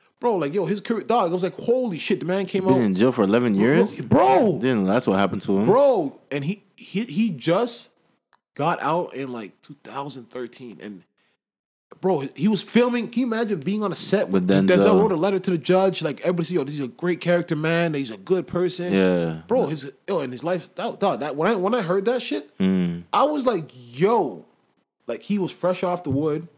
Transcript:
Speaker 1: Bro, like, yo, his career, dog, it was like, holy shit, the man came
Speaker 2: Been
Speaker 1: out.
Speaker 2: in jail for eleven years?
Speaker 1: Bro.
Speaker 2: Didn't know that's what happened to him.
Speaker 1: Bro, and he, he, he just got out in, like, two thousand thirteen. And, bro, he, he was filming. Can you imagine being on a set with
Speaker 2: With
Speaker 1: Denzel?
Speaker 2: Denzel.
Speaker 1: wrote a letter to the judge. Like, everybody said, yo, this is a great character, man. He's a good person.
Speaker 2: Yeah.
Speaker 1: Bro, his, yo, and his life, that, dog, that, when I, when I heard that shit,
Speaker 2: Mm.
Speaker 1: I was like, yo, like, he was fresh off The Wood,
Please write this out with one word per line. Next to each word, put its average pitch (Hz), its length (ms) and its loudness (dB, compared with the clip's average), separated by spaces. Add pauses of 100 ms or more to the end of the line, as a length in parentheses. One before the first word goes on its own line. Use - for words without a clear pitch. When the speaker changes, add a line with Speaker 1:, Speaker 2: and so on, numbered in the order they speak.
(200)
Speaker 1:
Bro, 233 160 0
like, 147 160 -2
yo, 185 140 -2
his 196 140 -2
career, 220 240 -4
dog, 220 260 2
it - 40 0
was 180 80 -2
like, 180 140 -2
holy 233 420 -2
shit, - 220 -2
the 151 60 -6
man 190 200 -2
came 190 180 -2
Speaker 2:
Been 185 100 4
Speaker 1:
out. 127 60 4
Speaker 2:
in 101 140 2
jail 117 180 4
for 117 100 0
eleven 110 320 4
years? 127 460 4
Speaker 1:
Bro. 294 600 4
Speaker 2:
Didn't 113 240 2
know 95 80 2
that's 123 140 2
what 95 120 4
happened 98 240 0
to 98 160 0
him. 104 80 2
Speaker 1:
Bro, 220 540 4 (100)
and 143 140 -4
he, 190 200 -6 (120)
he, - 280 -6
he 208 260 0
just 175 600 -2 (640)
got 160 280 -2
out 160 320 -2
in, 131 180 -8
like, 110 300 -14
two - 220 -20
thousand 131 460 -12
thirteen. 120 500 -14
And, 98 220 -14 (960)
bro, 175 200 0
he, 135 140 -8
he 160 140 0
was 208 140 2
filming. 240 480 2
Can 233 100 -2
you 262 60 0
imagine 220 340 -2
being 202 240 -4
on 190 80 -2
a 143 40 -6
set - 340 -2
with 90 180 0
Speaker 2:
With - 200 4
Speaker 1:
Denzel? 180 160 6
Speaker 2:
Denzel. 95 180 6
Speaker 1:
wrote - 100 2
a 175 40 0
letter 190 220 0
to 190 120 -4
the 175 80 0
judge. 185 440 2
Like, 151 200 -6
everybody 170 220 0
said, 165 100 -6
yo, 151 100 0
this 147 120 -8
is 143 40 -6
a 131 80 -4
great 175 320 -4
character, 170 340 0
man. 165 380 0
He's 139 180 -4
a 110 60 -12
good 165 300 -2
person. 180 480 -2
Speaker 2:
Yeah. 180 520 2
Speaker 1:
Bro, 226 200 2
his, 139 260 -8 (160)
yo, 185 120 -2
and 127 120 -6
his 123 100 -12
life, 170 340 -6
that, 202 220 -8
dog, 165 220 0
that, 143 160 -6
when 175 160 0
I, 226 40 0
when 190 180 0
I 240 80 0
heard 185 240 -2
that 240 160 -2
shit, - 340 -8
Speaker 2:
Mm. 180 460 0 (100)
Speaker 1:
I 233 120 4
was 294 200 0
like, 185 300 -2
yo, 127 720 -2 (600)
like, 117 160 -8
he 208 160 -2
was 180 140 -2
fresh 180 320 -2
off 175 200 -4
The 147 60 -4
Wood, 156 480 -2